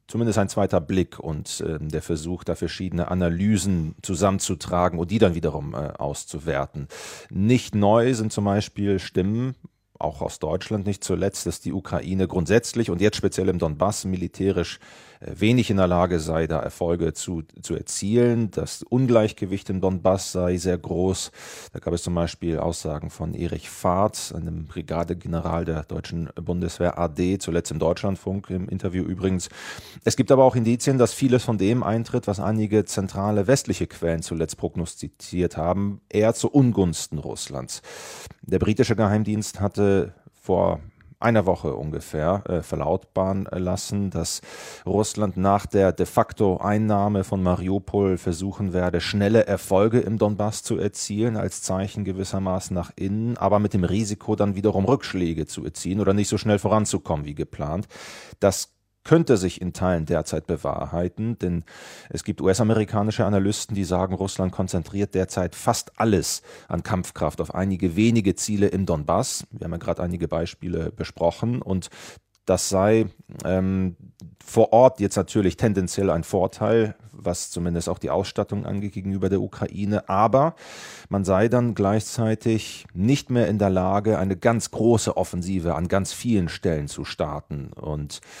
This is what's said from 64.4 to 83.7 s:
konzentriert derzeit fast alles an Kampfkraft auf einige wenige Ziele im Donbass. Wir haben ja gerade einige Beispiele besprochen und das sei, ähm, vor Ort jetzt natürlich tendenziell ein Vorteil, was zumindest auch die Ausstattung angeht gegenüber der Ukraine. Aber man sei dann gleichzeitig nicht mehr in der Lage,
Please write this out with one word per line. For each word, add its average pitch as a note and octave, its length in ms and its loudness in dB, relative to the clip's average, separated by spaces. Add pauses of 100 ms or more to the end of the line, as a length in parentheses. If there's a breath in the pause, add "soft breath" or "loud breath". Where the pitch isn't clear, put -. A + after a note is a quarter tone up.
konzentriert F#2+ 600 -4
derzeit F#2 420 -2
fast - 440 -2
alles G#2 420 2 (280 loud breath)
an F2 140 -2
Kampfkraft - 580 -2
auf D#2 120 -8
einige F2+ 440 0
wenige A2 380 4
Ziele G2+ 320 0
im F#2+ 180 0
Donbass. E2+ 640 0
Wir - 140 -10
haben E2+ 80 -6
ja E2 40 -4
gerade - 240 -4
einige F2 280 -4
Beispiele E2 600 -4
besprochen - 720 -2
und F#2+ 280 -4 (560 loud breath)
das F#2 220 2
sei, G#2 400 4 (380)
ähm, F#2 500 0 (500)
vor - 280 6
Ort B2+ 260 8
jetzt G2 160 0
natürlich F#2+ 400 2
tendenziell G2 540 0
ein E2 160 0
Vorteil, G#2+ 680 2 (180)
was - 380 -6
zumindest E2+ 360 -2
auch E2+ 120 -4
die C2 100 -4
Ausstattung G2 560 -2
angeht G2+ 260 -6
gegenüber F#2+ 380 -2
der F#2+ 100 2
Ukraine. G2+ 680 -4
Aber A2+ 460 4 (520 loud breath)
man G2 160 0
sei F#2+ 240 4
dann A#2+ 260 2
gleichzeitig A2 1200 0
nicht A2+ 360 2
mehr A#2+ 180 4
in G2+ 120 0
der G2 100 4
Lage, G2 500 2